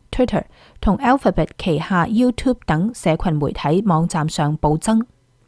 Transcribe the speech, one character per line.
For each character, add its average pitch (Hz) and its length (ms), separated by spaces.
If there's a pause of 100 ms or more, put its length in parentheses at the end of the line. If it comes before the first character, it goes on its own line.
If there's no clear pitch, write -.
Twitter - 360 (360)
同 180 160
Alphabet 247 520 (100)
旗 160 180
下 170 300
YouTube 247 580
等 175 300
社 165 220
群 165 180
媒 147 160
體 170 340
網 170 220
站 156 200
上 156 300
暴 151 180
增。 220 300 (420)